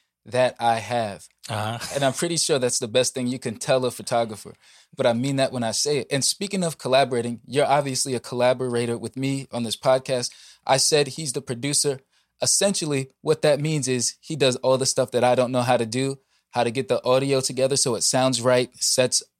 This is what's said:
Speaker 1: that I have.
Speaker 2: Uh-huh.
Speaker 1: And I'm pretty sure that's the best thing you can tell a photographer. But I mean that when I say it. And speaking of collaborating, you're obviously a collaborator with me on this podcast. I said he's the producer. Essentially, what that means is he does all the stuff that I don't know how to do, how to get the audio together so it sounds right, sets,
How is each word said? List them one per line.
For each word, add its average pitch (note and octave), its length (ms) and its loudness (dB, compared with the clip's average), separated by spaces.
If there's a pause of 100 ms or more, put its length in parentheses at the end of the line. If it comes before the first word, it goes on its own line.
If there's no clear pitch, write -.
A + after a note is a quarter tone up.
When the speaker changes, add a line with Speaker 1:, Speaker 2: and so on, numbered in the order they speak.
(260)
Speaker 1:
that B2 320 0
I A#2 180 2
have. G#2+ 520 -4 (200)
Speaker 2:
Uh-huh. G#2+ 300 -4 (160)
Speaker 1:
And C#3 100 0
I'm C3 80 4
pretty E3+ 260 -4
sure D3+ 200 2
that's B2 220 -2
the A#2+ 80 -4
best B2 260 2
thing B2+ 140 -2
you B2 100 -4
can A2 180 -8
tell C3 300 0
a A#2+ 60 -2
photographer. A2 640 -4 (420)
But C3 100 2
I A#2 60 4
mean C3+ 240 -2
that C3 160 0
when B2 100 -4
I A2+ 80 -2
say C#3+ 280 0
it. - 120 -4
And C3+ 140 0
speaking G3 400 -2
of D#3 120 -4
collaborating, B2 720 0
you're C#3 200 2
obviously C3+ 480 0
a A#2 60 -2
collaborator B2 760 0
with A2+ 180 -10
me C3+ 360 -4
on A#2+ 100 -4
this A2 140 -4
podcast. C3 540 0 (360)
I B2+ 100 4
said D3 320 2
he's C#3+ 260 -8
the C#3+ 60 -6
producer. C3 600 -2 (420)
Essentially, D3 680 0 (100)
what D3 220 0
that D3 180 4
means D3+ 260 -2
is B2+ 340 -2
he - 140 -10
does C3 220 2
all C3 200 2
the B2+ 100 0
stuff C3 260 0
that A#2+ 120 0
I B2 120 6
don't B2 160 2
know B2 100 0
how B2 140 2
to A#2 100 0
do, C3 320 -4 (320)
how A#2+ 140 0
to A#2+ 80 0
get B2+ 160 -4
the A#2+ 160 0
audio C3 360 2
together C3 360 0
so C3 180 0
it G2 80 -4
sounds B2+ 400 2
right, B2+ 280 2 (120)
sets, - 400 0 (180)